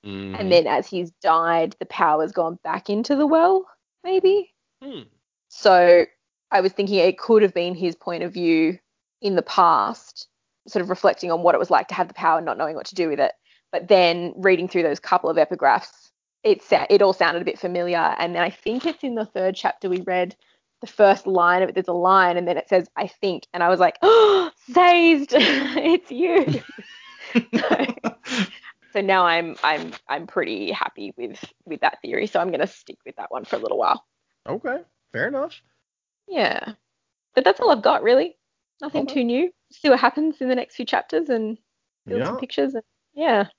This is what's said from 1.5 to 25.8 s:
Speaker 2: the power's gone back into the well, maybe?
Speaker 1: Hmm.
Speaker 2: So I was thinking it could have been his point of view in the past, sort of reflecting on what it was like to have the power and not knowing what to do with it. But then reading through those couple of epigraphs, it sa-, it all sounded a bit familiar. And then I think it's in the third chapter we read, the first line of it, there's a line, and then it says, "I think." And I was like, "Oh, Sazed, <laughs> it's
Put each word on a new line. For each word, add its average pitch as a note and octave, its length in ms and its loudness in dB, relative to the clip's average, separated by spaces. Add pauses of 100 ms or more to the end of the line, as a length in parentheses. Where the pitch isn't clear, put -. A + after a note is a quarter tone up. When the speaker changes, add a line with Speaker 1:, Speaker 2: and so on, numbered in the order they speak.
Speaker 2:
the F#3 80 -12
power's D#3+ 440 -2
gone E3+ 320 -4
back F3+ 280 -8
into A#3+ 240 -2
the D4 100 0
well, F4 400 2 (380)
maybe? F#4+ 500 0 (300)
Speaker 1:
Hmm. B3+ 180 -14 (480)
Speaker 2:
So F3 560 6 (460)
I G3 100 2
was F#3 120 -2
thinking G3+ 260 -2
it F#3 180 2
could A3 240 4
have F#3+ 140 2
been F3 180 -4
his E3+ 220 -4
point E3+ 260 -10
of F3 100 -8
view E3 460 0 (440)
in G3 140 -2
the E3+ 60 2
past, - 840 0 (400)
sort F#3+ 160 -4
of F3 80 -6
reflecting F3+ 400 -2
on E3+ 100 -2
what E3+ 140 4
it - 20 0
was F3 140 -2
like D3 160 2
to - 80 -10
have F3 120 -2
the F3+ 60 -20
power E3 240 0
and E3 80 -4
not C3+ 140 -6
knowing D#3 160 -4
what - 120 -12
to - 80 -16
do E3+ 140 -2
with C#3 100 -4
it. C#3 120 2 (400)
But F3+ 160 -6
then F3 480 4
reading F#3 320 -2
through F3+ 160 -2
those D#3 160 -2
couple - 300 -2
of D#3+ 80 -2
epigraphs, - 760 -2 (320)
it G#3+ 180 2
sa-, - 280 0
it G3+ 120 4
all F#3+ 120 4
sounded E3+ 280 0
a F3 40 -8
bit - 120 -6
familiar. F3 400 -4
And E3+ 380 -2
then F3 80 0
I G3 80 -2
think A#3 340 -8
it's D#4+ 180 -6
in B3 120 -6
the G#3+ 100 -4
third F#3+ 300 -4
chapter - 340 -6
we F3+ 120 -2
read, F3+ 340 -4 (460)
the A#3+ 60 -16
first G3 380 2
line F3+ 380 2
of F3+ 60 -2
it, - 40 -10
there's F#3 140 -4
a F3+ 60 -4
line, F3+ 440 4
and F3 100 -4
then E3+ 100 -2
it - 120 -8
says, F#3 260 2
"I G3+ 120 -6
think." - 460 -6
And F3 100 -2
I E3+ 60 2
was F#3 100 2
like, F3+ 240 2
"Oh, G4+ 480 6 (180)
Sazed, E4+ 600 4
<laughs> - 20 -4
it's C4+ 800 0